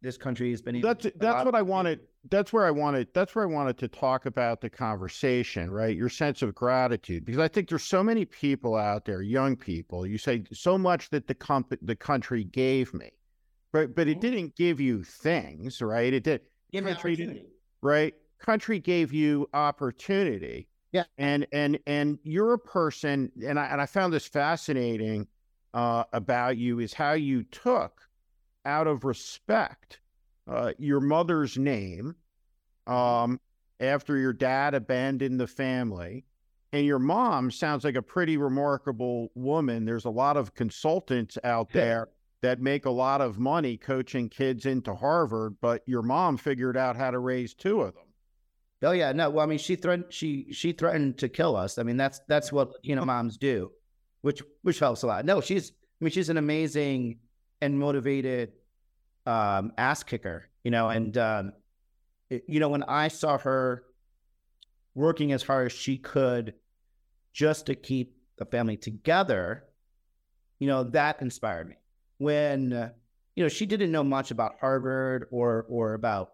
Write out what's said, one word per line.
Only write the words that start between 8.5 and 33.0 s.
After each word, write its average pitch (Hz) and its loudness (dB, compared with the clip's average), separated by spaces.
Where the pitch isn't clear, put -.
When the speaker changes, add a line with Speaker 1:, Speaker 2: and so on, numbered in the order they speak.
Speaker 2:
out 104 0
there, 95 -4
young 127 0
people, 90 -6
you 104 -4
say 117 -2
so 180 2
much 180 0
that 147 -2
the 131 -4
comp-, 135 -2
the 107 -4
country 123 -2
gave 131 0
me, 57 -12
but, 156 2
but 165 2
it 156 2
Speaker 1:
Mm-hmm. - -
Speaker 2:
didn't 214 -2
give 170 2
you 123 0
things, 107 -4
right? 117 2
It 131 0
did. 151 0
Speaker 1:
Give 190 -4
me 190 -2
Speaker 2:
Country 170 -2
didn't, 165 -6
Speaker 1:
opportunity. 104 -16
Speaker 2:
right? 151 4
Country 220 0
gave 170 2
you 147 2
opportunity. 139 -2
Speaker 1:
Yeah. 175 2
Speaker 2:
And, 143 2
and, 147 2
and 147 0
you're 196 2
a 240 2
person, 147 0
and 143 0
I, 143 0
and 143 -2
I 143 0
found 185 2
this 151 -2
fascinating, 120 0
uh, 117 0
about 123 0
you 120 -2
is 113 -4
how 151 0
you 139 0
took, - -2
out 151 2
of 139 0
respect, - -2
uh, 120 -2
your 143 2
mother's 156 2
name, 120 -2
Speaker 1:
Mm-hmm. 120 -4
Speaker 2:
um, 120 2